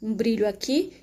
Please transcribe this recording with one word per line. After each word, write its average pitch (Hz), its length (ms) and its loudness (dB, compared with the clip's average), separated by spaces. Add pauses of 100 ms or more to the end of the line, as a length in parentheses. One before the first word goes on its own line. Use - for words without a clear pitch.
um 220 140 -4
brilho 208 320 2
aqui 269 460 -2 (100)